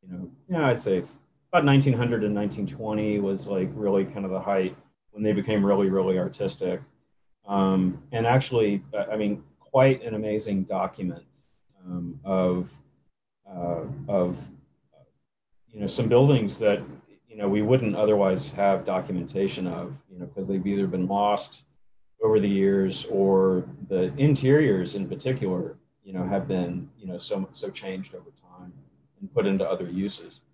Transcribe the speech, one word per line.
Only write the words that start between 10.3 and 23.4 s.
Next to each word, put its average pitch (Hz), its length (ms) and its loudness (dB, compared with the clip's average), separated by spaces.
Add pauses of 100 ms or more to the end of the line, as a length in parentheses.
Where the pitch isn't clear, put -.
document, 95 600 -4 (600)
um, 87 380 -8
of, 92 440 0 (800)
uh, 87 360 -6 (240)
of, 90 280 0 (1300)
you 107 120 -18
know, 101 60 -2
some 110 220 -2
buildings 120 500 6
that, 104 240 2 (460)
you 110 80 -20
know, 104 120 -2
we 104 140 2
wouldn't 117 320 2
otherwise 101 560 2
have 98 340 2
documentation 92 840 -4
of, 87 260 -8 (160)
you 90 80 -20
know, 87 80 -10
'cause 95 220 -10
they've 95 180 -2
either 98 220 0
been 90 180 -2
lost 101 560 -2 (580)
over 110 200 4
the 101 80 0
years 98 640 0
or 95 540 4 (240)